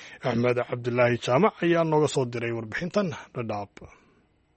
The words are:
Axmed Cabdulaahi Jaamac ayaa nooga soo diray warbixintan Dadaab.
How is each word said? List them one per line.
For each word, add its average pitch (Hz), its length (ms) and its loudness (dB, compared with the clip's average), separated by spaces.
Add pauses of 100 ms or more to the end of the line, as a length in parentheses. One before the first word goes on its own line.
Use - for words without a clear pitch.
(220)
Axmed 120 360 2 (120)
Cabdulaahi 120 560 2
Jaamac 160 280 4 (100)
ayaa 170 200 4
nooga 151 240 4
soo 131 180 0
diray 117 280 -4
warbixintan 165 540 -4 (260)
Dadaab. 107 360 -6 (880)